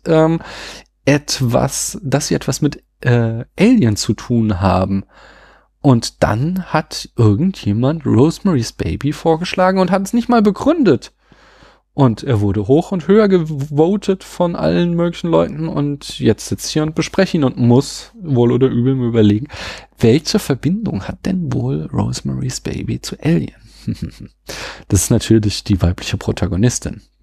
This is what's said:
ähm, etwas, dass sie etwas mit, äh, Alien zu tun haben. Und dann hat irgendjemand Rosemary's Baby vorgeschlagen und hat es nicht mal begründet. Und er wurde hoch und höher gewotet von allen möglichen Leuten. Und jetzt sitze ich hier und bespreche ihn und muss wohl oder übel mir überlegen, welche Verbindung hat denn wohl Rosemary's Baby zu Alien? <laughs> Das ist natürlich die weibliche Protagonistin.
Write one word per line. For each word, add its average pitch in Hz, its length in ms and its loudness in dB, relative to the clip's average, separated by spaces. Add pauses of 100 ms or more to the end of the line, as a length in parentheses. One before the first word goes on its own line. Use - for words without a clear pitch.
ähm, 160 340 2 (640)
etwas, 135 1000 0
dass 139 260 -2
sie 170 60 0
etwas 143 280 -4
mit, - 220 -4 (160)
äh, 117 440 0 (140)
Alien 175 380 4
zu - 180 -2
tun 107 460 0
haben. 98 440 0 (800)
Und 120 400 2
dann 151 440 -2
hat - 500 -6
irgendjemand 123 880 0
Rosemary's 131 680 2
Baby 104 400 -4
vorgeschlagen 180 640 0
und 180 120 2
hat 196 120 0
es 190 100 -6
nicht 240 160 0
mal 240 140 4
begründet. 214 720 2 (840)
Und 123 280 2
er 107 200 0
wurde 101 260 0
hoch 151 240 2
und 175 160 -4
höher 208 200 6
gewotet 160 960 0
von 175 340 -4
allen 175 380 0
möglichen 170 340 -2
Leuten. 160 400 0
Und 143 520 -6
jetzt 117 280 0
sitze - 180 -6
ich - 80 -8
hier 156 80 2
und 156 120 -4
bespreche 185 440 0
ihn 143 60 2
und 127 120 0
muss 120 640 2
wohl 123 320 2
oder 127 160 4
übel 120 260 0
mir 123 140 -2
überlegen, 110 400 2 (500)
welche 226 400 2
Verbindung 147 720 -2
hat - 160 -12
denn 180 280 -2
wohl 123 400 -4
Rosemary's 113 680 -4
Baby - 400 -6
zu - 180 -12
Alien? 156 380 -2 (300)
<laughs> - 420 -10 (600)
Das 104 160 2
ist - 60 -4
natürlich 110 540 2
die 98 160 0
weibliche - 380 -2
Protagonistin. - 800 -2 (220)